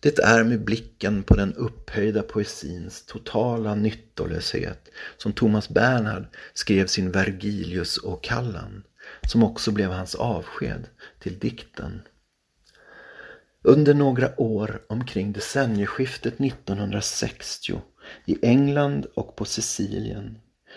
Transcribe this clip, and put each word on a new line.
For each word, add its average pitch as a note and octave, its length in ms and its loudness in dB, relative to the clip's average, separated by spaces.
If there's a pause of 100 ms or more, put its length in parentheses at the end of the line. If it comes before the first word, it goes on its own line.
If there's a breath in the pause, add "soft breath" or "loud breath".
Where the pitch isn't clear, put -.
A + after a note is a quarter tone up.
Det C#3+ 180 4
är A2+ 260 6
med A2+ 200 0
blicken G2+ 580 -2
på - 120 8
den G2 200 2
upphöjda G#2+ 680 -2
poesins F2+ 840 -8
totala A2+ 680 -2
nyttolöshet - 1120 -4 (280 loud breath)
som - 160 -4
Thomas G#2+ 360 2
Bernhard G#2+ 580 2 (280 loud breath)
skrev F#2+ 320 4
sin F#2 260 0
Vergilius-åkallan, G2 1700 -2 (460 loud breath)
som A#2 140 6
också G#2+ 300 2
blev G2+ 180 0
hans F#2+ 240 -6
avsked D#2+ 720 -4 (340 loud breath)
till - 180 -8
dikten. F#2+ 640 -8 (1600 loud breath)
Under D3 320 8
några C3 460 2
år G#2+ 480 -2
omkring A2 440 -4
decennieskiftet A#2 1040 -2
nittonhundrasextio - 1400 -4 (420 loud breath)
i - 180 0
England C#3+ 720 4
och - 220 -6
på G#2+ 80 -6
Sicilien G#2+ 960 -6 (380 loud breath)